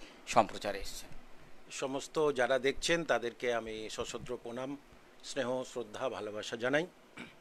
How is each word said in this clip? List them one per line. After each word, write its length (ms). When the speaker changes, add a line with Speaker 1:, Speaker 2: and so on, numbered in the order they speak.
Speaker 1:
সম্প্রচারে 520
এসেছেন। 300
Speaker 2:
সমস্ত 600
যারা 280
দেখছেন 460
তাদেরকে 480
আমি 380
সশ্রদ্ধ 520
প্রণাম, 340
স্নেহ, 400
শ্রদ্ধা, 460
ভালোবাসা 460
জানাই। 320